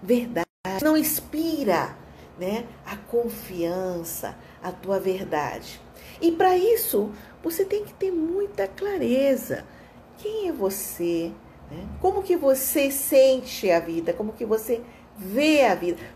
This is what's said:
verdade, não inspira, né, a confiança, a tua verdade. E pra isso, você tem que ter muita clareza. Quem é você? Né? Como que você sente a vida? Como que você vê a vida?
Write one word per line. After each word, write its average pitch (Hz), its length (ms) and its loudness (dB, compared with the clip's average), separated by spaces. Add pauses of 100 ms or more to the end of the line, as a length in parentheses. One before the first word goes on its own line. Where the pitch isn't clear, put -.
verdade, 240 420 0 (380)
não 311 160 4
inspira, 285 960 -2 (400)
né, 208 300 -4 (180)
a 202 120 -12
confiança, 185 1400 -4 (240)
a 180 120 -8
tua 190 260 -2
verdade. 170 800 -4 (400)
E 330 120 4
pra 370 240 4
isso, 359 560 2 (280)
você 330 240 -2
tem 415 200 -2
que - 100 -16
ter 381 160 -2
muita 359 560 -2
clareza. 277 960 0 (540)
Quem 427 300 -4
é 320 40 -2
você? 170 800 -4 (400)
Né? 180 160 -12 (140)
Como 392 240 0
que 349 120 2
você 277 540 2
sente 262 800 4
a 170 80 6
vida? 165 340 -2
Como 214 200 -6
que 233 120 -8
você 220 380 -2 (340)
vê 269 480 4
a 196 120 4
vida? 170 260 -4 (140)